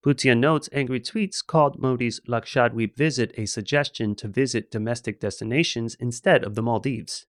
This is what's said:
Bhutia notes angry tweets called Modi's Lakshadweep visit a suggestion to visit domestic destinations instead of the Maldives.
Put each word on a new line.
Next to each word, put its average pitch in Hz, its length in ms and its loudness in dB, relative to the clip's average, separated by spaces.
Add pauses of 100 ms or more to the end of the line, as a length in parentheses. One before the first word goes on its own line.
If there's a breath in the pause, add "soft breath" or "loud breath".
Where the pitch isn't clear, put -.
Bhutia 131 320 4
notes 151 340 2
angry 127 300 -2
tweets - 440 -4
called 147 360 4
Modi's 123 480 0
Lakshadweep 113 680 0
visit 131 420 0
a 110 80 -4
suggestion 110 680 -2
to 107 140 -10
visit 123 420 -2
domestic 113 480 -4
destinations 117 800 -2
instead 123 460 2
of 104 100 -6
the 113 80 0
Maldives. 113 680 -2